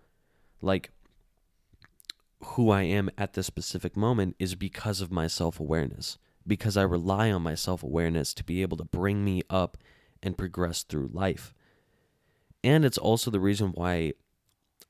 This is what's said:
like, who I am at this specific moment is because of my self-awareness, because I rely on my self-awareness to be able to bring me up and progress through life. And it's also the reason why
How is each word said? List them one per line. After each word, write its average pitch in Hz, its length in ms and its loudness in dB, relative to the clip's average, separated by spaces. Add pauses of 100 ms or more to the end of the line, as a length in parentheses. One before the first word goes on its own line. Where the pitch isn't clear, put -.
(600)
like, 190 280 0 (1500)
who 113 300 4
I 98 120 4
am 95 340 2
at 101 160 -4
this 95 120 -2
specific - 520 -6
moment 107 420 2
is 92 160 -2
because 98 460 -6
of 87 100 -6
my 82 160 0
self-awareness, 78 920 -4 (300)
because 104 300 0
I 98 60 6
rely 95 460 2
on 95 120 0
my 80 140 -2
self-awareness 82 800 -2
to - 100 -6
be 90 160 -2
able 82 160 -2
to 82 80 -10
bring 101 400 0
me 92 240 0
up 92 280 0 (460)
and 95 140 -4
progress 87 460 -4
through 69 280 -4
life. 92 420 -4 (1080)
And 147 220 6
it's 120 120 2
also 113 320 2
the 101 120 0
reason 101 340 2
why 87 380 0 (760)